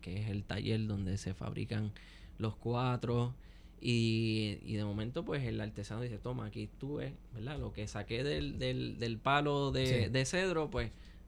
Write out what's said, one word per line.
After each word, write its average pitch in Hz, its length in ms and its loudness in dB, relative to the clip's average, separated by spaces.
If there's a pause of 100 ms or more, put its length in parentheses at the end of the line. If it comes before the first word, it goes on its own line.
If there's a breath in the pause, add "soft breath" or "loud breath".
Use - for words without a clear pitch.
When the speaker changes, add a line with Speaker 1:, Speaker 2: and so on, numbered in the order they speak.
Speaker 1:
que 92 200 -4
es 107 100 0
el 101 140 0
taller 107 420 2
donde 98 320 0
se - 160 -2
fabrican 107 580 -2 (460 loud breath)
los 110 180 0
cuatro. 120 800 2 (460 loud breath)
Y, 113 840 4
y - 120 -4
de 104 100 0
momento, 110 400 -2
pues, 139 200 0
el 110 160 0
artesano 107 420 -4
dice, 117 160 -4
"Toma, 123 280 -4
aquí 107 180 -6
estuve, 135 500 -6 (200)
¿verdad? 127 240 -6
Lo 117 140 -4
que 104 160 -4
saqué 110 340 -2
del, 147 360 0
del, 127 400 -2
del 117 200 0
palo 143 540 4
de, 131 320 4
Speaker 2:
Sí. 110 60 0
Speaker 1:
de 131 140 4
cedro, 175 460 2
pues, 117 200 0 (380 loud breath)